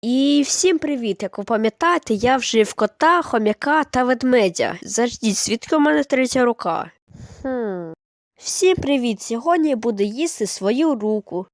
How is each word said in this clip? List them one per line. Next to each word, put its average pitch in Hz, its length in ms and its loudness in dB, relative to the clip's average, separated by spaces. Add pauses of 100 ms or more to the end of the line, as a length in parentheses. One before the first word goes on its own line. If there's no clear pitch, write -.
І 277 440 2
всім 359 320 2
привіт! 240 440 -4
Як 190 160 -8
ви 202 60 -6
пам'ятаєте, 233 680 0
я 240 220 2
вжив 226 380 0
кота, 311 480 2
хомяка 247 640 0
та 254 200 0
ведмедя. 247 760 2
Заждіть, 226 540 -2
звідки - 400 -2
у - 20 4
мене 302 260 4
третя 254 400 2
рука? 185 460 -2 (520)
Хм. 202 500 -6 (460)
Всім - 380 0
привіт! 240 460 -2
Сьогодні 311 460 0
я 269 80 2
буду 220 260 -2
їсти 226 440 -4
свою 254 480 0
руку. 208 580 -4